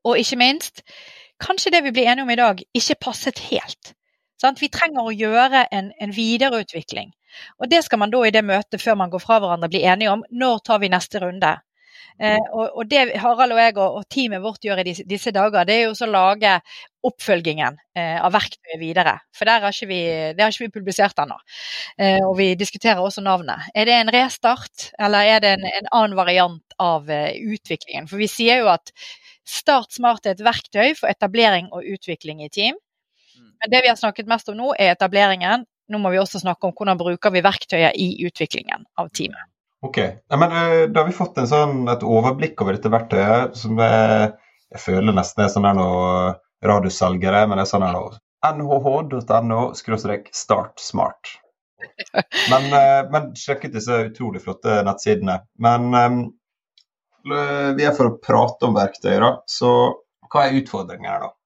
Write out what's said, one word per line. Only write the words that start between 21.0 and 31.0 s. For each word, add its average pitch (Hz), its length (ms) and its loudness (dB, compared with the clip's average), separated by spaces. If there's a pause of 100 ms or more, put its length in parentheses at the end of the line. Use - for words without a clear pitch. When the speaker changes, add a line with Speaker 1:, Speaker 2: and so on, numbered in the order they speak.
Speaker 1:
ennå. - 160 -6 (640)
Eh, 190 240 2
og 190 160 0
vi 185 160 2
diskuterer 196 480 -2
også 196 200 -6
navnet. 180 520 -2
Er 214 80 2
det 240 160 4
en 226 160 0
restart, - 800 -2
eller 208 400 4
er 214 80 2
det 196 140 4
en, 190 180 -6
en 196 160 -4
annen 214 240 2
variant 180 640 0
av, 160 320 0
eh, 151 240 -2
utviklingen? 160 720 -10
For 196 120 -8
vi 214 120 -2
sier 233 320 2
jo 196 80 6
at - 240 -4 (540)
Start 269 400 0
Smart 240 380 0
er 185 80 -2
et 208 100 -14
verktøy 233 480 0
for - 160 -2